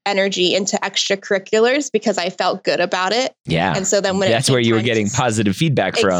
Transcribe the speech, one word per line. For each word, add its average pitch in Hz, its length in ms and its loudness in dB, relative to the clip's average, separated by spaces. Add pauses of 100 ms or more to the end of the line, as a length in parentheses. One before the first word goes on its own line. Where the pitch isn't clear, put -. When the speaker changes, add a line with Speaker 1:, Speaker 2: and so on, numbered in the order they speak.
Speaker 1:
energy 190 500 0
into 196 220 -2
extracurriculars 202 1120 -2
because 214 280 -2
I 175 100 -4
felt 185 340 -4
good 151 180 0
about 185 340 -2
it. 254 200 -2 (120)
Speaker 2:
Yeah. 165 280 0
Speaker 1:
And 190 120 -2
so 196 160 2
then 190 160 0
when 190 100 2
it - 40 4
Speaker 2:
That's 113 160 0
Speaker 1:
came 135 40 2
Speaker 2:
where 127 80 4
you 117 140 2
were 113 60 2
Speaker 1:
time 107 40 -4
to 123 60 0
Speaker 2:
getting 110 160 0
Speaker 1:
s- 101 100 -4
Speaker 2:
positive 110 400 0
feedback 110 400 0
from. 98 240 2